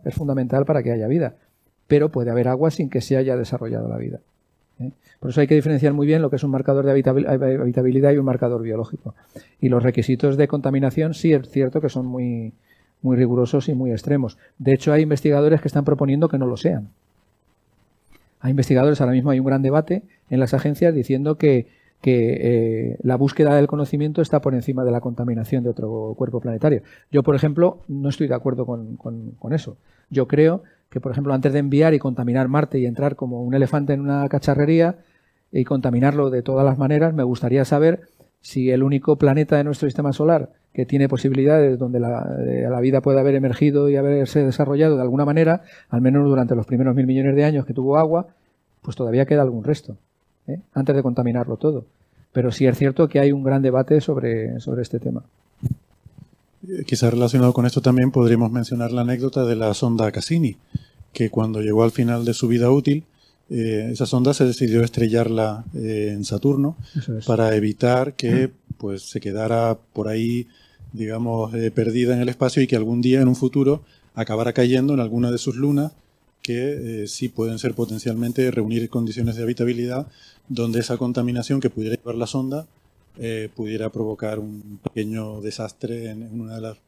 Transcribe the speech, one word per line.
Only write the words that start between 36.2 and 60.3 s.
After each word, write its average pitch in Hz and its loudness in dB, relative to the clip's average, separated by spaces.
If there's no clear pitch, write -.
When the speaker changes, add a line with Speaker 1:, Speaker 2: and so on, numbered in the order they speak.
Speaker 1:
de 123 -2
todas 135 0
las 131 2
maneras, 151 2
me 147 0
gustaría 123 0
saber 156 2
si 127 -2
el 127 2
único 139 2
planeta 147 2
de 143 2
nuestro 147 -2
sistema 143 -2
solar 151 0
que 127 -2
tiene 139 2
posibilidades 135 2
donde 123 -2
la, 120 -4
eh, 127 -2
la 123 -2
vida 131 2
puede 135 2
haber 139 2
emergido 139 2
y 143 2
haberse 143 2
desarrollado 143 2
de 127 0
alguna 131 0
manera, 160 2
al 120 0
menos 139 4
durante 127 2
los 117 -2
primeros 131 0
mil 131 2
millones 135 2
de 143 4
años 147 2
que 120 -6
tuvo 131 0
agua, 160 2
pues - -10
todavía 123 0
queda 147 4
algún 117 -2
resto, 143 -4
¿eh? 160 -10
Antes 135 0
de 135 2
contaminarlo 120 -2
todo. 143 -2
Pero 123 0
sí 131 0
es 127 4
cierto 139 2
que 143 0
hay 143 4
un 139 -2
gran 135 0
debate 131 2
sobre, 120 -4
sobre 123 -6
este 117 -6
tema. 123 -6
Speaker 2:
Eh, 185 -10
quizás 117 0
relacionado 123 2
con 120 2
esto 123 0
también 127 2
podríamos 117 2
mencionar 120 -4
la 123 -2
anécdota 123 -2
de 117 0
la 110 0
sonda 113 0
Cassini, 143 -2